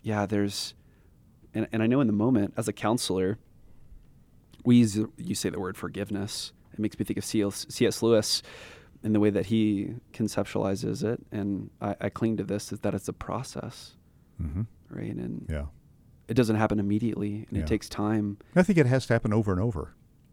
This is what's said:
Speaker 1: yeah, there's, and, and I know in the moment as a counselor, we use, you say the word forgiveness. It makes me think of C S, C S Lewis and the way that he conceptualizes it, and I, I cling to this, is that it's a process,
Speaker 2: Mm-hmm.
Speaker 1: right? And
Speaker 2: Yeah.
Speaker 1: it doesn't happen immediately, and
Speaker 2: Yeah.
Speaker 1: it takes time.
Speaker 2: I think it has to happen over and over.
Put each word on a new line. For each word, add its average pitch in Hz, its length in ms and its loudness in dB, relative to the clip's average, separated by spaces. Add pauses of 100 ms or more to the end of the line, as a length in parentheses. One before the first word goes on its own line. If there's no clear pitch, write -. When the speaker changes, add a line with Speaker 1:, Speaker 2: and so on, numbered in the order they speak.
Speaker 1:
yeah, 104 240 0
there's, 101 480 0 (800)
and, 110 180 -2
and 110 120 0
I 113 40 4
know 127 140 4
in 123 60 4
the 107 60 2
moment 104 440 2
as 110 100 -4
a 104 60 0
counselor, 104 640 0 (1300)
we 123 140 8
use, 110 200 6 (200)
you 170 180 -6
say - 140 -2
the - 100 -6
word 95 180 -6
forgiveness. 98 760 -6 (200)
It - 60 -8
makes 107 200 -2
me 107 60 -4
think 104 120 -4
of 107 80 -4
C 110 180 0
S, 101 260 -4
C - 160 2
S - 160 2
Lewis 113 400 4 (640)
and 107 120 2
the 107 40 4
way 104 120 6
that 92 160 0
he 107 480 2 (180)
conceptualizes 104 920 -2
it, 107 160 -2 (120)
and 101 400 -4 (100)
I, 101 200 -2
I 101 80 -2
cling 113 280 0
to 101 60 -2
this, 101 280 -4
is 107 100 -8
that 101 120 -2
it's 98 140 -6
a - 60 -4
process, - 800 -10 (460)
Speaker 2:
Mm-hmm. 82 200 -4 (280)
Speaker 1:
right? - 260 -8
And - 340 -8
Speaker 2:
Yeah. 73 160 -4 (640)
Speaker 1:
it 127 80 -4
doesn't 113 200 4
happen 107 240 2
immediately, 104 720 -2
and - 80 -4
Speaker 2:
Yeah. 80 60 0
Speaker 1:
it 78 40 -2
takes 107 220 0
time. 104 480 0 (180)
Speaker 2:
I 180 60 8
think 180 160 4
it 151 80 8
has 127 220 2
to 127 60 2
happen 113 200 2
over 107 180 2
and 90 100 2
over. 95 340 -4 (380)